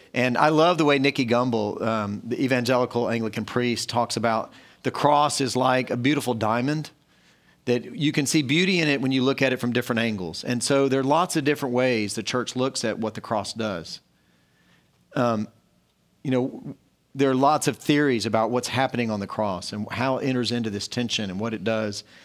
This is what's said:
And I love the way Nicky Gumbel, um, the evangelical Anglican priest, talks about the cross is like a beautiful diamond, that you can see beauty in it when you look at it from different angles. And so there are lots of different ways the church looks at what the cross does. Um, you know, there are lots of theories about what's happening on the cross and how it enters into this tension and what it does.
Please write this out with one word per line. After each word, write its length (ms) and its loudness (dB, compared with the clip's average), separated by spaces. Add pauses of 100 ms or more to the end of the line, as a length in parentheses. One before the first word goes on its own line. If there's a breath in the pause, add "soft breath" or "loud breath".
(140)
And 240 2
I 120 6
love 280 4
the 80 4
way 140 6
Nicky 260 2
Gumbel, 560 0
um, 420 -2
the 180 -4
evangelical 680 0
Anglican 340 -4
priest, 460 -2
talks 260 -2
about 380 0 (300 loud breath)
the 80 0
cross 500 4
is 140 -2
like 340 2
a 80 -2
beautiful 360 0
diamond, 580 -2 (720 soft breath)
that 280 0
you 200 0
can 120 0
see 160 2
beauty 380 2
in 80 2
it 140 0
when 100 0
you 100 2
look 200 2
at 100 4
it 60 0
from 160 -2
different 260 0
angles. 460 -4
And 180 -2
so 240 4
there 140 2
are 20 -2
lots 320 2
of 80 0
different 320 -2
ways 400 0
the 80 -6
church 320 -4
looks 300 -2
at 140 -2
what 160 -4
the 60 -10
cross 300 -4
does. 480 -6 (1160 soft breath)
Um, 340 0 (720)
you 80 -4
know, 440 -2 (380)
there 180 2
are 40 2
lots 320 4
of 100 -2
theories 480 2
about 260 0
what's 160 -2
happening 420 0
on 100 -2
the 80 -6
cross 460 -4
and 180 -8
how 280 0
it 60 -4
enters 260 0
into 180 -2
this 180 -6
tension 440 -4
and 80 -6
what 140 -4
it 100 -8
does. 400 -2 (220 loud breath)